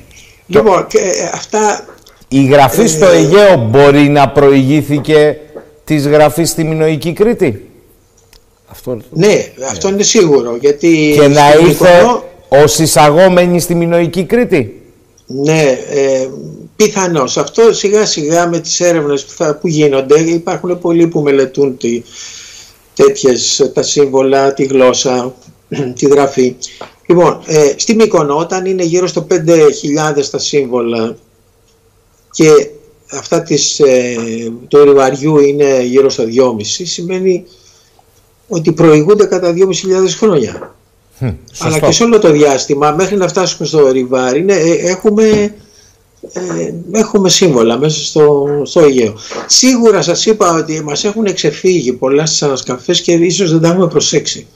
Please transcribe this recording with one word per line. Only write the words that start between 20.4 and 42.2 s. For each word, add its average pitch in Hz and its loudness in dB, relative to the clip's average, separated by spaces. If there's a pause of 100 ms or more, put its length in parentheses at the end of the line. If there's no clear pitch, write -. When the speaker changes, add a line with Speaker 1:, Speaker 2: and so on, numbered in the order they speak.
Speaker 1:
πολλοί 170 0
που 165 -2
μελετούν 135 0
τη, 120 -6 (920)
τέτοιες, 139 0
τα - -2
σύμβολα, 135 0
τη 139 -4
γλώσσα, 127 0 (240)
<clears throat> 131 -10
τη 147 -2
γραφή. 135 0 (500)
Λοιπόν, 170 2
ε, 151 2
στη - -2
Μύκονο, 170 0
όταν 170 -4
είναι 185 -4
γύρω 180 0
στο 175 -6
πέντε 160 2
χιλιάδες 147 -4
τα - -6
σύμβολα 117 -4 (1120)
και 151 4 (440)
αυτά 160 -6
της, - -4
ε, 127 2 (520)
του 147 4
Ρηβαριού 139 2
είναι 143 2
γύρω 131 0
στο 131 -4
δυόμιση, 113 -2
σημαίνει 185 -4 (1040)
ότι 165 -2
προηγούνται 165 2
κατά 180 -2
δυόμισι 185 -2
χιλιάδες 185 -2
χρόνια. 156 -2 (440)
Speaker 2:
Μμμ, 127 -6 (300)
Speaker 1:
Αλλά 160 -4
Speaker 2:
σωστό. 156 0
Speaker 1:
και - 2
σε - -2
όλο 233 4
το 190 2